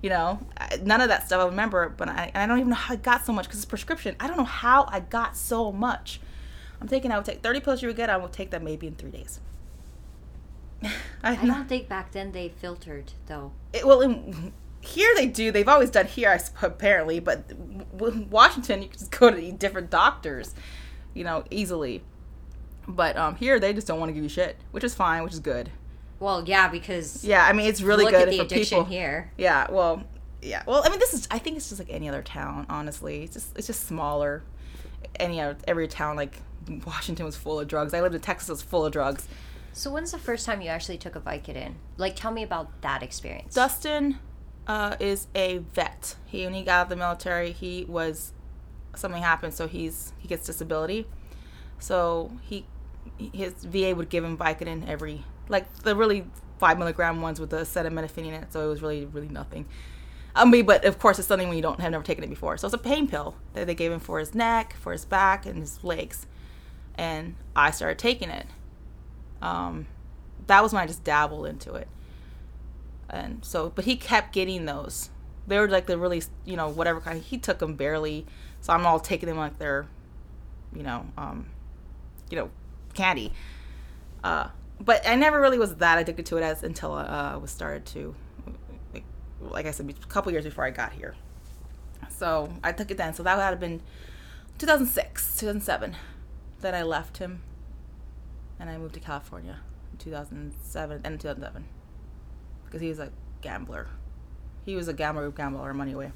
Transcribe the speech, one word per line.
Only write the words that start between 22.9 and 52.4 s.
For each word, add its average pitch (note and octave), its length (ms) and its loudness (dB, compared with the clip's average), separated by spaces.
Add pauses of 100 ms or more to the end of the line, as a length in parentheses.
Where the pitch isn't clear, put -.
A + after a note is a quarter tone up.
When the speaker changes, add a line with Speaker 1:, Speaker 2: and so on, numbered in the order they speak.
Speaker 1:
um, D#3 220 2
here, A#3+ 240 6
they G3 120 4
just G#3 140 -2
don't D#3+ 140 0
wanna D#3+ 100 -2
give D3+ 120 -4
you D3 60 -2
shit, F3 280 -2 (140)
which - 120 -4
is A#3+ 100 0
fine, E3 300 2
which E3+ 80 -6
is D#3+ 80 -8
good. B2 320 -2 (480)
Speaker 2:
Well, F#3+ 260 0
yeah, F#3+ 220 8
because E3+ 560 -4
Speaker 1:
Yeah, G3 220 10
I G3 80 12
mean, G#3+ 140 6
it's G3 140 2
really G#3 220 8
Speaker 2:
look G#3+ 100 10
Speaker 1:
good F3+ 100 12
Speaker 2:
at F3+ 60 8
the F#3+ 100 4
Speaker 1:
for E3+ 40 4
Speaker 2:
addiction F3+ 360 4
Speaker 1:
people. E3+ 120 6
Speaker 2:
here. E3+ 460 -2
Speaker 1:
Yeah, E3 340 6
well, F3 320 4 (380)
yeah. G#2+ 260 -6
Well, C4+ 180 6
I D#4+ 40 10
mean, F#4+ 100 2
this A#4+ 140 6
is, - 180 -4
I A3+ 80 -2
think D#4+ 160 -4
it's - 140 -8
just G3 100 -10
like E3+ 100 -12
any D#3 200 -6
other C#3 120 -4
town, C#3+ 460 -8
honestly. D3 560 -6
It's E3+ 120 -12
just, - 220 -10
it's - 100 -8
just - 200 -6
smaller. D3 560 -2 (760)
Any F3 220 0
other, D3 260 -2
every E3 220 2
town, D3+ 300 -4
like, C#3+ 240 -6 (440)
Washington E3 400 -4
was D3+ 120 -8
full D3+ 240 -4
of D3+ 80 -6
drugs. D3 240 0
I F3 80 2
lived F3+ 140 4
in D#3 60 -4
Texas, - 280 -4
it - 20 -4
was D3 100 -6
full E3 240 2
of D3+ 60 2
drugs. C#3 380 -2 (460)
Speaker 2:
So - 160 -6
when's D#4+ 200 -4
the E4+ 80 -8
first A#3 260 -4
time G#3 160 -2
you E3+ 60 -6
actually E3 320 -4
took - 160 -10
a D#3 40 -8
Vicodin? C#3+ 540 -8 (240)
Like, F#3+ 180 -2
tell A3 160 -4
me A3+ 120 -4
about F3 380 -6
that C3+ 200 -2
experience. - 540 -10
Speaker 1:
Dustin, C#4 640 2 (480)
uh, G#3 320 0
is G3 360 0
a F#3 220 2 (160)
vet. - 420 -2 (100)
He, F3+ 200 -6
when F#3 80 -6
he F#3+ 100 -6
got F#3 100 4
out F3+ 100 8
of F3+ 60 0
the F3+ 60 -2
military, F3 580 0
he F3+ 320 -6
was, D#3+ 480 -4 (600)
something F3 260 -6
happened, E3 320 2
so E3 140 -4
he's, D#3+ 520 -6
he - 80 -14
gets E3 180 -4
disability. E3 600 -2 (720)
So E3+ 520 2 (120)